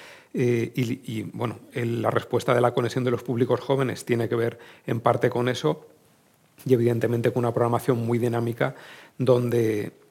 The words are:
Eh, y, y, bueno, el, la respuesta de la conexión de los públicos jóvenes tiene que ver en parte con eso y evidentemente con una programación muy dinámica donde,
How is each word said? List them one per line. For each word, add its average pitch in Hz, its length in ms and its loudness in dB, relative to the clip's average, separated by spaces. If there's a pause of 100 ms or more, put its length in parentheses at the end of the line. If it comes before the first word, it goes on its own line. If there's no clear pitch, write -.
(340)
Eh, 120 400 0
y, 113 440 -4
y, 101 160 -8
bueno, 113 240 -6 (160)
el, 117 260 -2
la 110 100 2
respuesta 123 440 0
de 120 80 4
la 120 100 2
conexión 123 320 -2
de 127 60 0
los 117 120 -2
públicos 120 380 0
jóvenes 135 460 -2
tiene 117 240 0
que 123 40 0
ver 117 240 -2 (280)
en 123 140 -2
parte 120 280 2
con 123 220 0
eso 151 360 -4 (800)
y 147 80 2
evidentemente 117 600 2
con 120 120 0
una 117 80 0
programación 120 460 0
muy 117 200 0
dinámica 117 560 -2 (440)
donde, 120 760 2 (180)